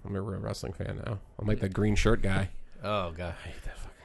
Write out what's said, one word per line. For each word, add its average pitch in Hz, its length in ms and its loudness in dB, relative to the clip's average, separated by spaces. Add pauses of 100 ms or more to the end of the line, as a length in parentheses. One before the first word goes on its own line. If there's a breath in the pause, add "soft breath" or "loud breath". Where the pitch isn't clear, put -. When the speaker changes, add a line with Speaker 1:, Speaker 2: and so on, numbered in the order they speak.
Speaker 1:
I'm 98 140 -6
a 98 40 -2
real 98 200 -6
wrestling 101 320 -4
fan 98 320 -6
now. 98 140 -4 (200)
I'm 104 80 -2
like 104 140 4
that 98 100 0
green 104 240 4
shirt 110 260 8
guy." 95 280 4 (340)
Speaker 2:
Oh, 95 280 -2
God. 85 300 -6
Speaker 1:
I - 60 -12
hate - 160 -10
that - 140 -8
fucking - 160 -10 (120)